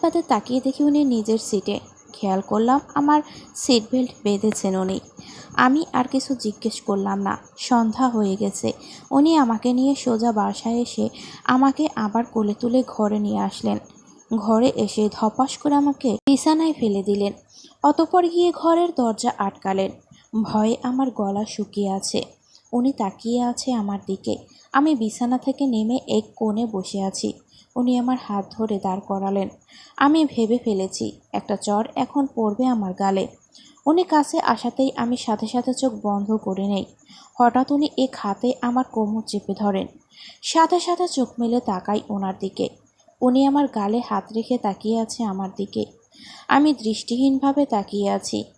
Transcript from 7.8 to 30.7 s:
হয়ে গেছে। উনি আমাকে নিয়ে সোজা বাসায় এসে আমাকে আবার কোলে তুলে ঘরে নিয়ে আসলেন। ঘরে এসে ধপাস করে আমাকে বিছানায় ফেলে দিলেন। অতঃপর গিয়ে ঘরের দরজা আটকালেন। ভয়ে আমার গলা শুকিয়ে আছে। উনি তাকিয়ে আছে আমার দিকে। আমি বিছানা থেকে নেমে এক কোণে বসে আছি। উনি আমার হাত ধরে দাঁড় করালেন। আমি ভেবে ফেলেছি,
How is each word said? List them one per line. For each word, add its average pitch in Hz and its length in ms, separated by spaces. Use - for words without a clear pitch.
হয়ে 208 280
গেছে। 202 360
উনি 311 260
আমাকে 247 360
নিয়ে 262 220
সোজা 233 380
বাসায় 208 420
এসে 226 340
আমাকে 269 520
আবার 226 280
কোলে 208 300
তুলে 240 320
ঘরে 214 320
নিয়ে 208 200
আসলেন। 208 400
ঘরে 220 400
এসে 214 360
ধপাস 254 460
করে 294 160
আমাকে 277 520
বিছানায় 311 460
ফেলে 208 300
দিলেন। 202 300
অতঃপর 330 460
গিয়ে 349 240
ঘরের 330 440
দরজা 233 420
আটকালেন। 190 520
ভয়ে 214 400
আমার 254 280
গলা 202 340
শুকিয়ে 202 460
আছে। 196 340
উনি 247 200
তাকিয়ে 233 500
আছে 240 300
আমার 202 340
দিকে। 196 300
আমি 294 220
বিছানা 240 440
থেকে 269 280
নেমে 233 400
এক 214 180
কোণে 220 300
বসে 196 360
আছি। - 300
উনি 247 220
আমার 247 180
হাত 202 420
ধরে 214 240
দাঁড় 196 180
করালেন। 196 480
আমি 302 280
ভেবে 233 400
ফেলেছি, 190 560